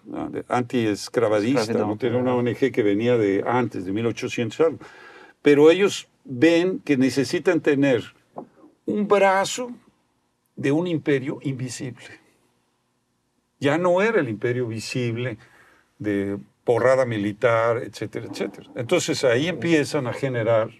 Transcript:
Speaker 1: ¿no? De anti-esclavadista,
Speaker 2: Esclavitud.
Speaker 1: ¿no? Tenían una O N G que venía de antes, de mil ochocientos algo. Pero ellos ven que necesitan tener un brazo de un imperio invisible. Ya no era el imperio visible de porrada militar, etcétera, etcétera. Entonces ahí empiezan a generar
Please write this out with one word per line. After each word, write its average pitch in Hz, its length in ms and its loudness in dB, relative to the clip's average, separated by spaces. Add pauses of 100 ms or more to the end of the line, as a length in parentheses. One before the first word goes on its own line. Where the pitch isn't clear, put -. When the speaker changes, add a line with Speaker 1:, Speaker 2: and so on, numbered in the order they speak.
Speaker 1:
¿no? 76 240 -10
De - 180 -8
anti-esclavadista, 113 1120 0
Speaker 2:
Esclavitud. 107 260 -2
Speaker 1:
¿no? 107 100 -4
Tenían 123 240 -2
una 127 140 0
O 123 60 0
N 120 140 -2
G 131 160 0
que 117 120 0
venía 110 340 2
de 101 280 2
antes, 120 400 -2
de 95 60 -6
mil 113 160 -4
ochocientos 113 520 -6
algo. 156 200 2 (640)
Pero 147 300 8
ellos 190 360 0 (180)
ven 160 540 2
que 147 180 0
necesitan 139 640 0
tener 139 420 2 (840)
un 208 220 -2
brazo 196 640 2 (840)
de 139 140 0
un 165 140 0
imperio 147 560 -2
invisible. 123 640 -8 (1600)
Ya 139 160 2
no 180 240 2
era 220 180 2
el 135 100 0
imperio 120 380 -4
visible 117 720 -6 (600)
de 101 400 -2 (280)
porrada 127 400 4
militar, 113 720 0
etcétera, 113 520 -10
etcétera. - 460 -8
Entonces 151 480 -2
ahí 131 240 2
empiezan 151 600 0
a 110 60 -6
generar 113 560 0 (100)